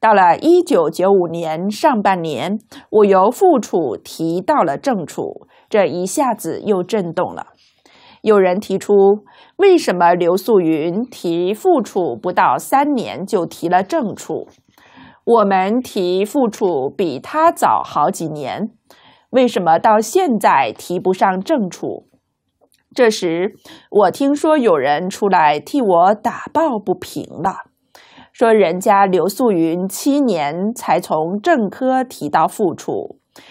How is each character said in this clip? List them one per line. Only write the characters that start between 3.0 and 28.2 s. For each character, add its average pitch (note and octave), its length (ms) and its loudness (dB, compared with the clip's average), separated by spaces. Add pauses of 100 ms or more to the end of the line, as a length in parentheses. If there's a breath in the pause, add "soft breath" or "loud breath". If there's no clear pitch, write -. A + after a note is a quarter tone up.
由 F#3+ 260 4
副 F4 260 4
处 D#3+ 380 -4
提 E3 460 -6
到 A3+ 200 0
了 C#3+ 160 0
正 G3 300 -4
处， - 400 -12 (220 soft breath)
这 G#3 160 2
一 F3 200 -4
下 B3+ 280 -2
子 D#3 260 -8
又 F#3 240 -2
震 F3+ 300 -4
动 C3 200 -4
了。 - 200 -16 (680 soft breath)
有 G#3+ 160 4
人 F#3 220 2
提 G3 180 -6
出， G3+ 460 4 (320 soft breath)
为 F#4 220 4
什 A3 180 -2
么 F3 180 4
刘 F3 220 2
素 G#3 240 2
云 E3 460 -2
提 F3+ 480 -4
副 D4 280 0
处 E3+ 400 -4
不 - 120 -6
到 D#3 240 2
三 D4 360 0
年 D3 320 -6
就 F#3 200 -2
提 E3 240 -8
了 F3+ 120 2
正 A3 320 -4
处？ - 360 -10 (760 loud breath)
我 A3+ 220 4
们 G3 340 0
提 F#3+ 460 -4
副 B3 240 0
处 D#3 400 -4
比 C#3+ 280 -4
他 D#4 320 0
早 C#3+ 320 0
好 D3+ 300 -2
几 E3+ 160 -8
年， D3 440 -8 (580 soft breath)
为 B3 180 2
什 A#3 160 -4
么 E3 160 2
到 A3 220 2
现 C#4+ 360 0
在 C#3 400 2
提 - 220 -6
不 F#3 140 -2
上 F#3+ 260 0
正 G#3+ 300 -2
处？ - 400 -12 (840)
这 A#3+ 160 4
时， F3+ 460 -4 (340 loud breath)
我 G3 220 2
听 C#4 240 0
说 D#4 220 0
有 A3+ 180 2
人 D3 340 -2
出 G3+ 200 -4
来 D#3 320 2
替 C#4 200 -4
我 F#3 320 4
打 - 400 -6
抱 D4 240 0
不 G3 160 -4
平 - 300 -10 (180)
了， - 300 -6 (600 loud breath)